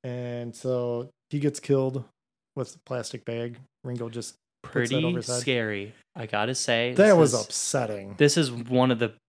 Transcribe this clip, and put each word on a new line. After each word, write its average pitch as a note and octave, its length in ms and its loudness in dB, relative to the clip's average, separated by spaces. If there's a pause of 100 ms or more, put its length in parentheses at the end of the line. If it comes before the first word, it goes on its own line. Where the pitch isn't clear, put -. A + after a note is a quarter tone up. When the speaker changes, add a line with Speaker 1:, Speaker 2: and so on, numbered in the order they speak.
Speaker 1:
and B2 540 -8
so B2 540 -2 (180)
he D3 120 -4
gets C#3+ 200 0
killed C3 440 0 (520)
with B2+ 160 -8
the - 140 -20
plastic B2 400 -8
bag. A#2 320 -8 (260)
Ringo A#2+ 240 -6
just A#2 280 -10 (260)
puts A#2+ 280 -2
that C3+ 60 0
Speaker 2:
Pretty - 80 2
Speaker 1:
over E3+ 140 0
his A2 80 -6
head. B2 140 -4
Speaker 2:
scary, A2 520 -2 (240)
I A#2 100 -8
gotta G#2+ 280 -2
say. A#2+ 400 0
Speaker 1:
That G3+ 140 8
Speaker 2:
This G3+ 60 10
Speaker 1:
was D3 200 6
Speaker 2:
is, G#2+ 100 -2
Speaker 1:
upsetting. G#2 720 -4
Speaker 2:
this D3 220 6
is C#3+ 120 2
one B2 400 2
of A#2 80 2
the A2+ 140 -2 (160)